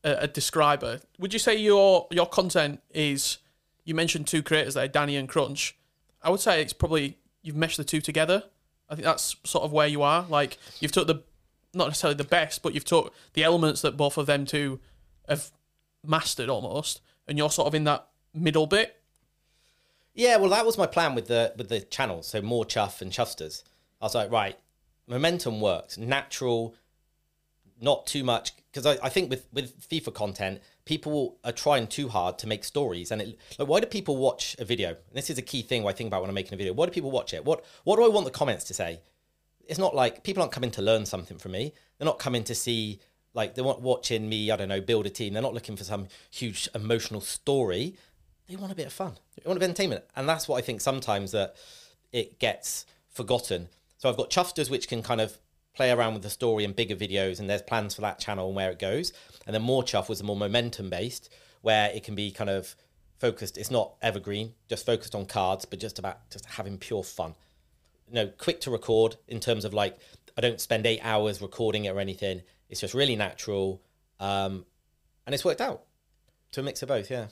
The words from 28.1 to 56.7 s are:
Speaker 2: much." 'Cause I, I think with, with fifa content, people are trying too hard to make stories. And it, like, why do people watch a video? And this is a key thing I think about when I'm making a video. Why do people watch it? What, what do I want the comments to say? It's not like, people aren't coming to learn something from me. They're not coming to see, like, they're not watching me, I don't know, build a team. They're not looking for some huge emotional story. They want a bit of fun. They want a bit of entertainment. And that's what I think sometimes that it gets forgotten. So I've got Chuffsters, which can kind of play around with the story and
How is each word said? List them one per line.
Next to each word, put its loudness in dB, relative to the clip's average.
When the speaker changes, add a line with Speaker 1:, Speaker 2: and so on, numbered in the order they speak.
Speaker 2:
much." 0
'Cause -6
I, 4
I 0
think 0
with, -6
with -10
fifa -6
content, -4
people -2
are -4
trying 2
too -4
hard 0
to -10
make -4
stories. -4
And -4
it, -12
like, -2
why 4
do 0
people -4
watch 0
a -8
video? -2
And -8
this -6
is -4
a -8
key -8
thing -2
I 0
think -8
about -2
when -6
I'm -6
making -6
a -10
video. -4
Why 2
do -4
people -4
watch -4
it? -10
What, -2
what 4
do 6
I 10
want 2
the -4
comments -2
to -10
say? -4
It's -4
not 2
like, 2
people 0
aren't -2
coming -4
to -6
learn 4
something -10
from -12
me. -6
They're -6
not 0
coming -2
to -6
see, -4
like, -4
they're -2
not 0
watching 0
me, 0
I 2
don't -4
know, -2
build 2
a -4
team. -6
They're -2
not -4
looking -10
for -12
some -8
huge -6
emotional -2
story. -2
They -14
want -10
a -10
bit -8
of -14
fun. -8
They -12
want 0
a -4
bit 2
of 0
entertainment. -2
And -2
that's 0
what 2
I 0
think -6
sometimes -2
that -2
it -4
gets -2
forgotten. -2
So 0
I've 2
got -2
Chuffsters, 0
which -2
can -4
kind 0
of -2
play 2
around 2
with -6
the -10
story 2
and -4